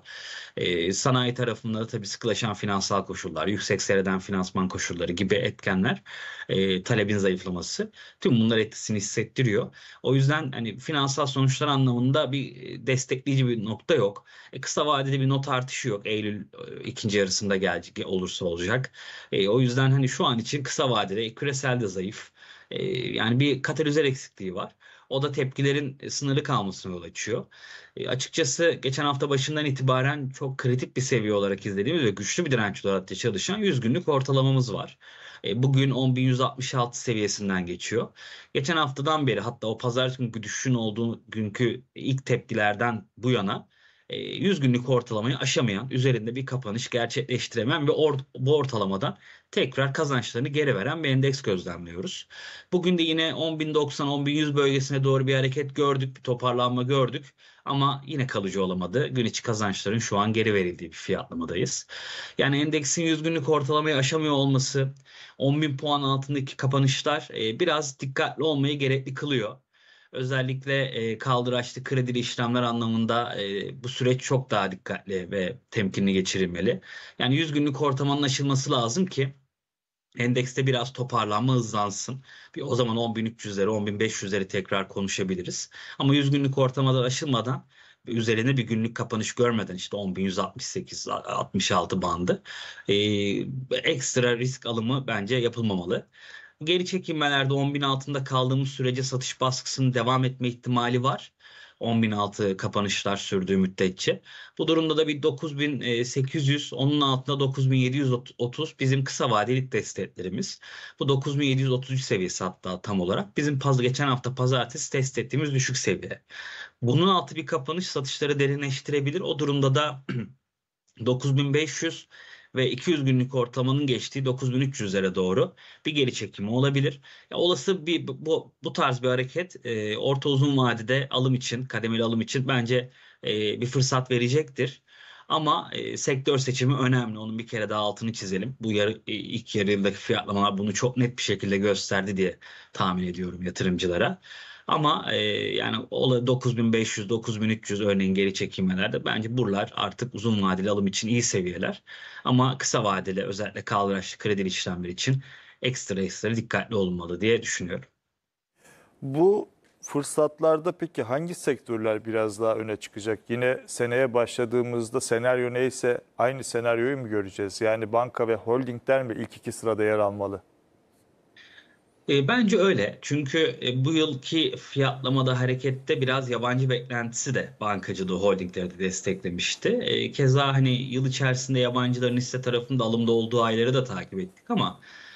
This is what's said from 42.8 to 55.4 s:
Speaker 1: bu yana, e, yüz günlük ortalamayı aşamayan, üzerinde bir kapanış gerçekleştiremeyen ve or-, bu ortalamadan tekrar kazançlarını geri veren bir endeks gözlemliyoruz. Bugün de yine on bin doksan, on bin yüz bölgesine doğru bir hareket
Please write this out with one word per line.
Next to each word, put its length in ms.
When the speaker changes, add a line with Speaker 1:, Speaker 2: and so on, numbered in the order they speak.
Speaker 1:
bu 140
yana, 380
e, 80
yüz 420
günlük 280
ortalamayı 480
aşamayan, 540
üzerinde 460
bir 100
kapanış 440
gerçekleştiremeyen 1000
ve 40
or-, 280
bu 180
ortalamadan 640
tekrar 440
kazançlarını 540
geri 260
veren 300
bir 40
endeks 340
gözlemliyoruz. 840
Bugün 260
de 40
yine 320
on 260
bin 140
doksan, 340
on 180
bin 80
yüz 220
bölgesine 480
doğru 220
bir 80
hareket 420